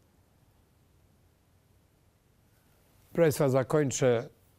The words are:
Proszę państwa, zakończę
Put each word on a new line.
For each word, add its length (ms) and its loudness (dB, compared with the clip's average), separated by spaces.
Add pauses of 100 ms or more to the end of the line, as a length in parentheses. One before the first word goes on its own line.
(3250)
Proszę 120 0
państwa, 240 2
zakończę 800 0 (300)